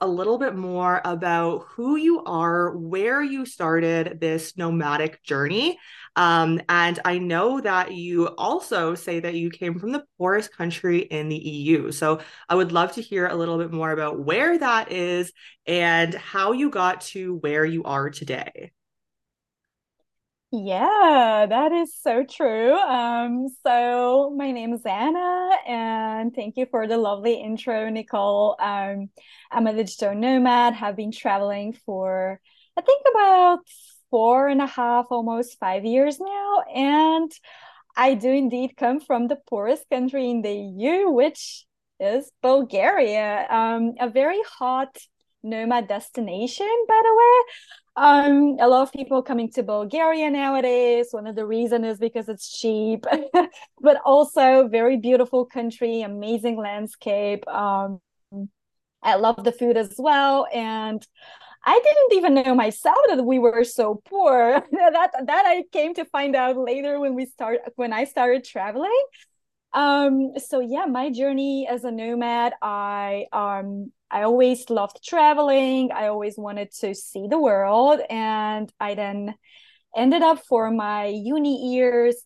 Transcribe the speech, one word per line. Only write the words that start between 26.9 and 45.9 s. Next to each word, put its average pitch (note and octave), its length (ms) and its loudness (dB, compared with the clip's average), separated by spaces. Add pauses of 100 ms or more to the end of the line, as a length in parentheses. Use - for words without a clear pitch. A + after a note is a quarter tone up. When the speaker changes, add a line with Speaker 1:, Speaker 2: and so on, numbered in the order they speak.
Speaker 2:
lovely G#3 420 -2
intro, A3 480 -6
Nicole. G#3 720 0
Um, G3 480 -4 (420)
I'm A3+ 160 0
a A3 60 0
digital G#3 420 -4
nomad, A#3+ 600 2
have G#3+ 200 -6
been G#3+ 160 -8
traveling G3+ 640 0 (140)
for, F#3+ 520 -4 (380)
I F4 60 -2
think, C#5 200 4 (100)
about F#4 480 6 (500)
four A#3+ 360 4
and C#4 140 2
a C#4 60 0
half, A#3+ 420 0
almost A#3 500 -4
five G3 280 -4
years C4+ 340 2
now. G4+ 400 -2 (140)
And D#4 580 2 (640)
I C4 160 4
do A3+ 160 -2
indeed C4 480 -2
come C4 240 -2
from A#3+ 280 -2
the C#4 100 -4 (100)
poorest A#3 400 -4
country B3+ 420 -2
in A#3 120 -4
the G#3 80 -6
E G3+ 300 -8
U, F4 320 0
which C#4+ 520 -2 (340)
is A3 320 -4 (120)
Bulgaria, A3 1080 0
um, A3+ 500 -2
a B3 120 -4
very D4+ 320 0 (160)
hot C4 400 -4 (440)
nomad A3+ 460 -2
destination, A3 800 -6 (180)